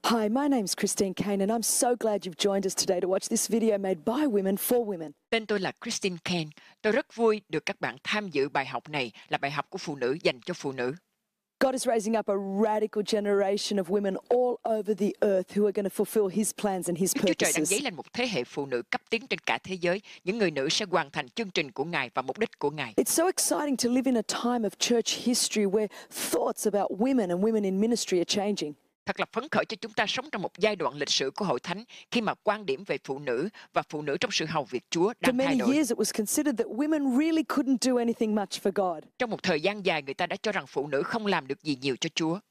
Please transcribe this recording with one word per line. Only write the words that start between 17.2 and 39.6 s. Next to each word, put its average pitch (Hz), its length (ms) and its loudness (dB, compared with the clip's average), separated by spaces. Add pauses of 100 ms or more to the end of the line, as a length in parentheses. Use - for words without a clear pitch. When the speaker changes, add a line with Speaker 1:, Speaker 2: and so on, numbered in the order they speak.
Speaker 2:
Chúa 208 140 2
Trời 170 180 2
đang - 0 -
Speaker 1:
purposes. 160 180 0
Speaker 2:
dấy 208 100 2
lên 247 140 -4
một 131 180 -14
thế 247 140 -2
hệ 156 180 -2
phụ 143 220 -6
nữ 123 240 -4
cấp - 100 -4 (100)
tiến 226 160 -2
trên 185 120 -4
cả - 200 -2
thế 190 160 -8
giới. 175 260 0 (240)
Những 208 140 -2
người 190 120 4
nữ 143 180 -2
sẽ 208 220 0
hoàn 160 200 0
thành 143 180 -6
chương 214 220 -6
trình 156 200 -2
của 139 140 -4
Ngài 147 300 -2
và 131 80 -2
mục 135 160 -6
đích 226 200 -4
của 147 120 0
Ngài. 143 260 -8
Speaker 1:
It's - 80 2
so 320 200 2
exciting 294 520 0
to 240 140 -2
live 254 200 2
in 247 80 2
a 208 40 0 (220)
time 240 240 0
of - 100 0
church - 460 0
history 220 400 2
where 202 220 2 (460)
thoughts - 400 0
about 196 180 2 (100)
women 247 300 4
and 175 140 2
women 220 200 2
in 190 160 0
ministry 220 380 2
are 170 60 2
changing. 196 480 -2 (340)
Speaker 2:
Thật 202 140 -2
là 180 120 0
phấn 247 180 -4
khởi - 140 2
cho 220 160 -6
chúng 226 120 -10
ta 226 160 0
sống 269 240 -6
trong 208 100 -6
một - 160 -8
giai 214 180 2
đoạn 143 200 -4
lịch 143 140 -4
sử 135 200 0
của - 140 -6
Hội 143 160 0
Thánh 190 240 -8 (260)
khi 247 100 0
mà 170 140 -2
quan 208 320 -2
điểm 135 180 -4
về 147 200 -4
phụ 139 140 -6
nữ 143 300 -2 (240)
và 165 160 0
phụ 151 140 -8
nữ 147 180 -2
trong 240 100 0
sự 160 160 -2
hầu 156 180 -2
việc 120 260 -6
Chúa 175 180 2
Speaker 1:
For 240 120 -2
Speaker 2:
đang 247 180 2
thay 262 80 2
Speaker 1:
many 269 120 2
Speaker 2:
đổi. 247 160 2
Speaker 1:
years, 302 180 2
it - 60 -2
was 214 200 0
considered 254 400 0
that 226 80 0 (100)
women 285 420 2
really 320 240 2
couldn't 262 380 0
do 254 180 2
anything 233 360 0
much 208 140 0 (140)
for 202 120 2
God. 180 300 0 (140)
Speaker 2:
Trong 247 120 -2
một 165 120 -4
thời 165 180 2